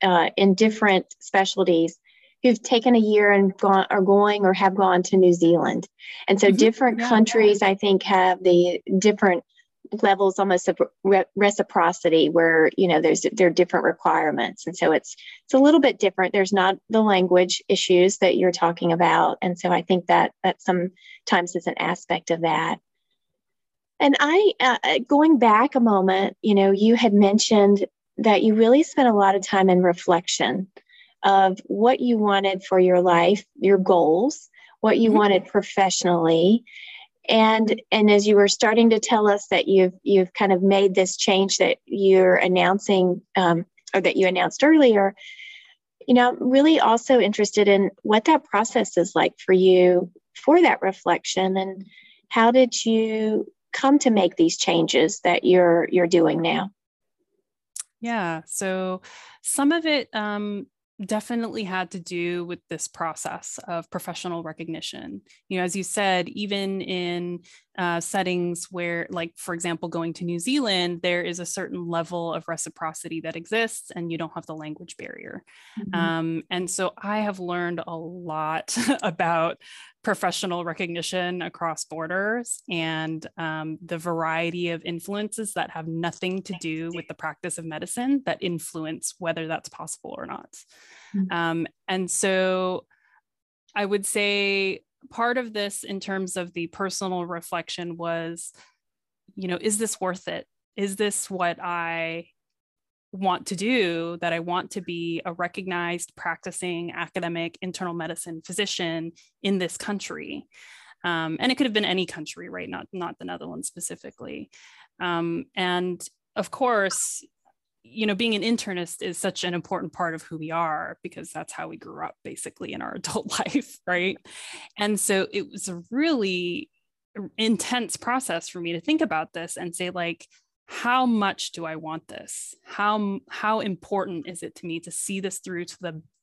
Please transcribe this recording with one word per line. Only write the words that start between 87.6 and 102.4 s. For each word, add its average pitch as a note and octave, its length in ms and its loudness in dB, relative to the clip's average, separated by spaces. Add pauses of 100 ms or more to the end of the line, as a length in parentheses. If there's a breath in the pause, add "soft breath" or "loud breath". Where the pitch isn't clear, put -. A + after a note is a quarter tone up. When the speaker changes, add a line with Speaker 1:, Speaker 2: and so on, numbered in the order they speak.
Speaker 2:
medicine A#3+ 600 -6
that - 160 -6
influence E3 800 -8
whether E3 260 -6
that's D#3+ 240 -10
possible - 480 -16
or - 80 -12
not. - 240 -14 (680 soft breath)
Speaker 1:
Mm-hmm. F#3+ 160 -2
Speaker 2:
Um, E3 360 -4 (200)
and F#3 220 -4
so F#3 800 -2 (880)
I G#3 100 -2
would G3+ 220 -4
say G3+ 720 -2 (280)
part A#3+ 280 -4
of A#3 160 -8
this G3+ 300 -8
in G3+ 160 -10
terms F#3+ 380 -8
of F3 160 -10
the E3+ 140 -8
personal F#3 580 -8
reflection E3+ 720 -10
was, E3+ 540 -8 (840 soft breath)
you F#3 120 -10
know, F3 120 -4
is G#3+ 180 -4
this A3 220 -6
worth F#3 280 -6
it? E3+ 200 -10 (280)
Is G3 200 -6
this G#3 340 -6
what F3 320 -4
I E3 640 -8 (840)